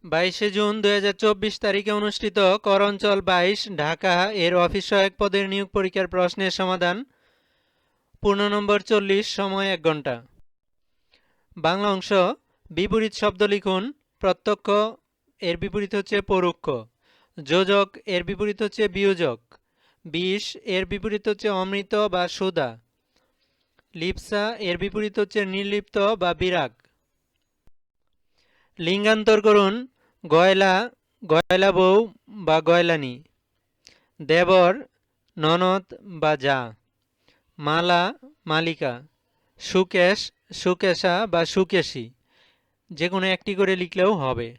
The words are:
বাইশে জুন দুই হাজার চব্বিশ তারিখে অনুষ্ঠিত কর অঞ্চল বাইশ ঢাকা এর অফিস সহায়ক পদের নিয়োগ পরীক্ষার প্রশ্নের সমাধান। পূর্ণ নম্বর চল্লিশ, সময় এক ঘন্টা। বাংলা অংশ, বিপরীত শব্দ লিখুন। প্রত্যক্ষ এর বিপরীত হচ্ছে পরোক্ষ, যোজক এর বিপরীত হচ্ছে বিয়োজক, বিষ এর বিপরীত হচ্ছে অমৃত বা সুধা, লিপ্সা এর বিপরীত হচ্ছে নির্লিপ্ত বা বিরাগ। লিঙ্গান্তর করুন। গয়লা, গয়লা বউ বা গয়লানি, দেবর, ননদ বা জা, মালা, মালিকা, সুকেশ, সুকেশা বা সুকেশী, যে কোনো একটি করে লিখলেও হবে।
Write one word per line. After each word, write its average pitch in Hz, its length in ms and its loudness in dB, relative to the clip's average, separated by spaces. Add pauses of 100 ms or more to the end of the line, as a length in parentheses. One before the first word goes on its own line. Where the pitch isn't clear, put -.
বাইশে 180 460 0
জুন 208 320 0
দুই 202 100 4
হাজার 202 200 2
চব্বিশ 208 480 0
তারিখে 202 320 -2
অনুষ্ঠিত 208 460 -2
কর 196 440 4
অঞ্চল 202 380 0
বাইশ 185 560 0
ঢাকা 175 560 0
এর 175 220 0
অফিস 175 300 2
সহায়ক 196 340 2
পদের 196 300 0
নিয়োগ 196 200 -4
পরীক্ষার 190 400 -2
প্রশ্নের 180 420 -2
সমাধান। 185 540 -2 (1160)
পূর্ণ 202 280 2
নম্বর 208 320 0
চল্লিশ, 196 460 0
সময় 196 420 -4
এক 180 140 -4
ঘন্টা। 139 440 -4 (1300)
বাংলা 190 340 0
অংশ, 190 200 -4 (580)
বিপরীত 202 440 -2
শব্দ 208 280 -2
লিখুন। 202 500 -2 (260)
প্রত্যক্ষ 202 520 -2 (680)
এর 170 160 -4
বিপরীত 196 380 -6
হচ্ছে 202 260 -2
পরোক্ষ, 180 500 -2 (720)
যোজক 190 460 2 (180)
এর 180 180 -2
বিপরীত 202 380 -4
হচ্ছে 208 260 -2
বিয়োজক, 180 520 0 (640)
বিষ 180 520 -4
এর 190 280 -4
বিপরীত 202 440 -6
হচ্ছে 208 200 -2
অমৃত 196 460 -4
বা 185 340 0
সুধা, 156 520 -4 (1120)
লিপ্সা 208 640 -6
এর 175 200 -4
বিপরীত 202 400 -6
হচ্ছে 208 260 -2
নির্লিপ্ত 202 540 -4
বা 185 360 0
বিরাগ। 170 380 -2 (2000)
লিঙ্গান্তর 208 640 2
করুন। 208 460 4 (400)
গয়লা, 190 640 4 (340)
গয়লা 185 480 2
বউ 190 400 4 (160)
বা 165 320 0
গয়লানি, 160 640 2 (1000)
দেবর, 180 600 4 (560)
ননদ 180 640 0
বা 156 340 -2
জা, 131 380 -2 (840)
মালা, 175 560 0 (320)
মালিকা, 156 560 -4 (560)
সুকেশ, 185 760 0 (200)
সুকেশা 185 760 0
বা 170 180 0
সুকেশী, 160 640 -2 (840)
যে 160 160 -4
কোনো 185 180 -2
একটি 190 280 -4
করে 190 220 0
লিখলেও 185 380 0
হবে। 120 440 -4